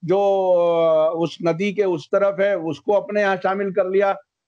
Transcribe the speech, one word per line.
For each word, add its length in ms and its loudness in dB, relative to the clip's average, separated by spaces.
जो, 120 2
अ, 640 2
उस 260 -4
नदी 320 -2
के 100 0
उस 240 -4
तरफ 320 0
है, 180 0
उसको 360 -4
अपने 280 -2
यहाँ 160 0
शामिल 340 -4
कर 180 -2
लिया। 280 0